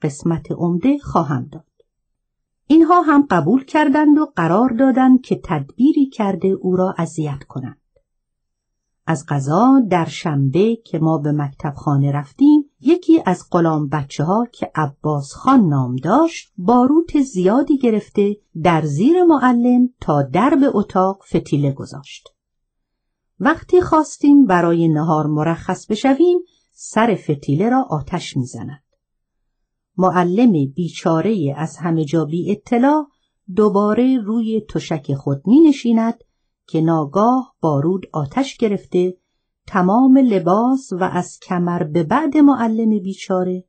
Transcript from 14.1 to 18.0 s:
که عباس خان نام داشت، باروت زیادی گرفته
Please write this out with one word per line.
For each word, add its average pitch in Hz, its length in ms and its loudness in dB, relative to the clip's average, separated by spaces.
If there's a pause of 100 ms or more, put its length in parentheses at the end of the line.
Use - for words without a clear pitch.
که - 220 -10
عباس 147 580 -6
خان 254 360 2
نام 131 280 -2
داشت، 247 640 -2
باروت 254 640 2
زیادی 262 580 0
گرفته 208 580 -2 (260)